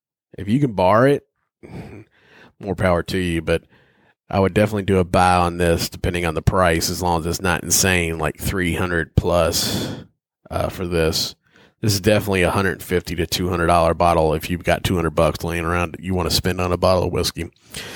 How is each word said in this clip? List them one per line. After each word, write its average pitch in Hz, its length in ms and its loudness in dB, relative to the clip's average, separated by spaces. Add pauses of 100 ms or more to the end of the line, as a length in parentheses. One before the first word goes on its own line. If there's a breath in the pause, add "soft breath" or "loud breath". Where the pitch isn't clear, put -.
(380)
If 92 100 -8
you 123 120 2
can 135 120 0
bar 101 360 4
it, 143 180 0 (360)
<laughs> - 1000 -20
more 95 160 -4
power 87 280 2
to - 140 -4
you, 85 240 0
but 82 220 0 (640 soft breath)
I - 100 -2
would 95 160 2
definitely 104 300 2
do 95 140 2
a 92 60 4
buy 90 320 4
on 87 220 2
this 85 300 2
depending 87 380 -4
on 80 80 -2
the 78 80 -4
price, 87 480 2
as 87 120 -4
long 85 180 0
as 78 60 -6
it's 82 140 -4
not 90 220 0
insane, 85 560 0
like 78 200 -4
three 90 360 -2
hundred 85 420 -2
plus, - 880 -2 (460)
uh, 82 180 -4
for 92 180 -8
this. 85 480 0 (460 soft breath)
This 107 120 0
is 98 80 0
definitely 101 420 2
a 85 80 2
hundred 95 320 -2
fifty 87 340 -4
to 85 100 -2
two 90 240 -2
hundred 85 160 0
dollar 85 260 4
bottle 82 400 2
if 80 160 -4
you've 85 160 -4
got 87 180 0
two 95 140 -2
hundred 82 140 0
bucks 78 340 0
laying 85 220 -4
around 85 340 -2
you 92 140 -4
wanna 85 160 0
spend 90 300 -2
on 90 120 0
a 90 60 -2
bottle 92 260 4
of 92 80 -2
whiskey. 85 380 -4 (460 loud breath)